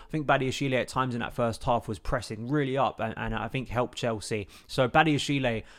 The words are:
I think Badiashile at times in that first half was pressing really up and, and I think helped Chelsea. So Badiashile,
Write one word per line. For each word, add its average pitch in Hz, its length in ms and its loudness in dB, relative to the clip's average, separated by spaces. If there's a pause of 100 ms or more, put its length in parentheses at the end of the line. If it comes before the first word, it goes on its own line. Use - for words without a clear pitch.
I - 40 -14
think 156 160 -2
Badiashile 135 460 2
at 120 160 0
times 131 240 0
in 120 80 -4
that - 120 -6
first 117 300 -2
half 120 240 0
was 107 120 -6
pressing 117 500 -4
really 135 280 2
up 123 220 2
and, 110 160 -2
and 113 180 -2
I 110 140 -2
think 120 220 -4
helped 117 280 -2
Chelsea. 110 520 -4 (180)
So 127 220 2
Badiashile, 139 760 2 (160)